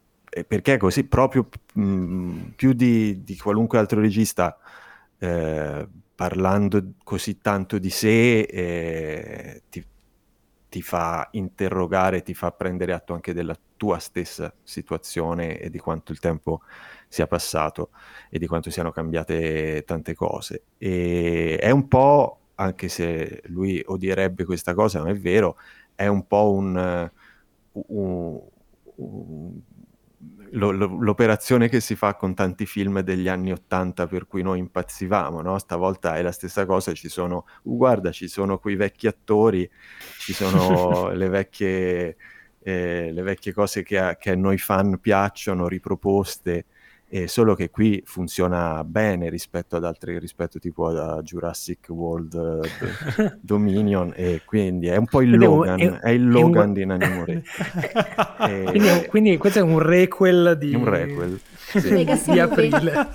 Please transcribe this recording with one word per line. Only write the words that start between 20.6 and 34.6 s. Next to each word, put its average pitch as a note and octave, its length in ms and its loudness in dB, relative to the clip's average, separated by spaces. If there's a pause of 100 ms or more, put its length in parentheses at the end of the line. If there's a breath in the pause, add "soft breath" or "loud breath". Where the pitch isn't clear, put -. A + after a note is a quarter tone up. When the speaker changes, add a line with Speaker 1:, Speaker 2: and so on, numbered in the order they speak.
Speaker 1:
E E2+ 840 -2
è - 100 2
un C3+ 160 4
po', C#3 720 4
anche F#2+ 320 -4
se E2 580 -6
lui F2+ 380 -2
odierebbe F#2+ 600 -2
questa F2 300 -4
cosa, G2 280 2
ma E2 80 -2
è G2+ 60 -2
vero, F#2 400 2 (380 soft breath)
è G2 140 -2
un G2+ 180 0
po' G#2 260 4
un, F2+ 580 -2 (640 soft breath)
un, F2+ 680 -8 (560)
un, D2+ 640 -14 (920)
lo-, G#2 180 2
lo-, F#2+ 300 0
l'operazione A#2 680 4
che A2+ 120 2
si A2 160 -4
fa G2+ 180 0
con F#2+ 200 -4
tanti F#2+ 320 -2
film G2 340 -2
degli F#2 280 -2
anni F#2 240 -2
ottanta F2+ 540 -4
per F2+ 200 -6
cui F#2+ 160 -6
noi F#2 180 -2